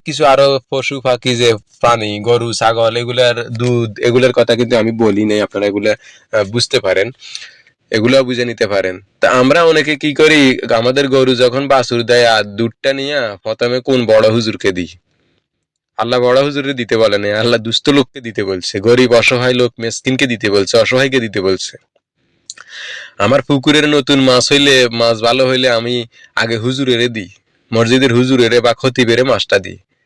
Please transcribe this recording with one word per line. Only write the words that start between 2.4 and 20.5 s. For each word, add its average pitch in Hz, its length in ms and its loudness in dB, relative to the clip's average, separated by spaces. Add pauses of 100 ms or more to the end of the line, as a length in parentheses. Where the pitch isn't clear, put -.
ছাগল, 113 440 0
এগুলার 120 520 -2
দুধ, 120 500 -2
এগুলার 123 320 2
কথা 117 240 2
কিন্তু 117 220 0
আমি 113 140 0
বলি 110 340 0
নাই, 104 160 0
আপনারা 101 240 -4
এগুলা, 104 300 -2 (360)
আহ, 107 120 0
বুঝতে 113 360 -4
পারেন, 98 320 -2 (800)
এগুলাও 123 320 2
বুঝে 123 220 -4
নিতে 113 220 -2
পারেন। 92 320 -2 (200)
তা - 100 2
আমরা 131 340 4
অনেকে 156 320 2
কি 147 180 -4
করি, 147 440 4 (160)
আমাদের 131 340 0
গরু 131 280 2
যখন 127 320 0
বাছুর 123 360 0
দেয়, 120 220 2
আর 110 180 2
দুধটা 113 500 -4
নিয়ে 139 240 -6 (260)
প্রথমে 123 380 -4
কোন 127 240 0
বড় 110 240 4
হুজুরকে 110 420 0
দিই? 90 160 -6 (1080)
আল্লাহ 120 220 -2
বড় 123 240 2
হুজুরে 143 300 -6
দিতে 120 240 -4
বলে 107 200 2
নাই, 101 160 -4
আল্লাহ 113 260 -2
দুস্থ 113 300 -4
লোককে 139 320 0
দিতে 113 220 -8
বলছে, 95 360 -8
গরিব 120 340 2
অসহায় 123 400 2
লোক, 123 260 0
মেসকিনকে 127 480 -4
দিতে 110 220 -4
বলছে, 98 280 0